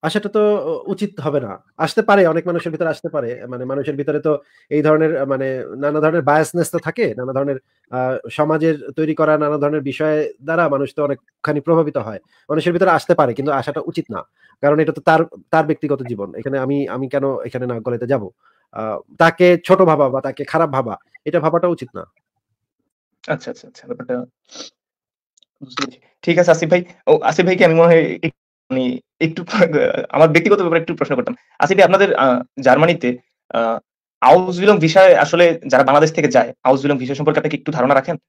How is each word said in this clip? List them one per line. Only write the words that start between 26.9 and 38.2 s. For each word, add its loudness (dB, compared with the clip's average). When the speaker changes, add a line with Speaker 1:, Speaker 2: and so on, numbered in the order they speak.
Speaker 2:
ও, 4
আসিফ 0
ভাইকে 2
আমি 4
মনে 6
হয় 4
এক-, -6
মানে -4
একটু -4
<laughs> 0
আমার 4
ব্যক্তিগত 2
ব্যাপারে 0
একটু -8
প্রশ্ন -4
করতাম। -6
আসিফ 2
ভাই, 8
আপনাদের, 4
আহ, 2
জার্মানিতে, 2
আহ, -2
আউসবিলং 4
ভিসায় 6
আসলে 2
যারা 4
বাংলাদেশ 4
থেকে -2
যায়, 2
আউসবিলং 2
ভিসা -6
সম্পর্কে -2
আপনি -4
কি -6
একটু -8
ধারণা 0
রাখেন? 0